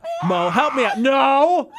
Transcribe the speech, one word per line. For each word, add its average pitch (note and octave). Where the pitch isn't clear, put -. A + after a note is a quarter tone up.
Mo, F3
help C4+
me C4
out. G#3+
No! C4+